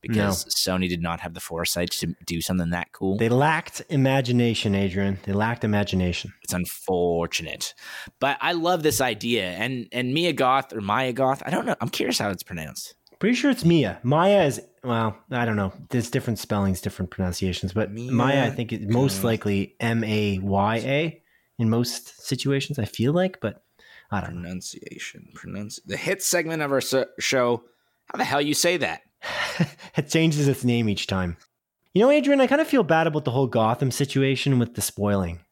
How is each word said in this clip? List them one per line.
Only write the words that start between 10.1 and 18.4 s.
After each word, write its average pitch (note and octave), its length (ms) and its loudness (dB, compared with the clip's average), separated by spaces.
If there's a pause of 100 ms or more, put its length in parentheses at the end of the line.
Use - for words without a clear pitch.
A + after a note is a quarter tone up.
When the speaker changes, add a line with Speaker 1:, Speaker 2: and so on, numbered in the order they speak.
Speaker 1:
Mia E3 180 2
Goth, C3 400 2
or A2 80 -6
Maya A#2 320 0
Goth, C3 320 0
I - 60 -6
don't - 160 -2
know. - 160 -2
I'm A#2+ 80 -2
curious - 280 -2
how G#2 120 -2
it's F2+ 120 -6
pronounced. - 520 -12 (240)
Speaker 2:
Pretty A3+ 160 2
sure C4+ 160 2
it's E3 160 2
Mia. C3+ 360 4
Maya E3+ 440 6
is, A2+ 160 -2 (200)
well, A2+ 360 0 (120)
I A#2+ 140 -2
don't A2 120 0
know. G2 180 0 (160)
There's A#2 200 -2
different A#2 280 -2
spellings, G2 420 0
different F#2 300 -6
pronunciations. F#2 640 -2
But G#2 180 0
Speaker 1:
Mia A#2+ 180 -8
Speaker 2:
Maya, B2+ 360 2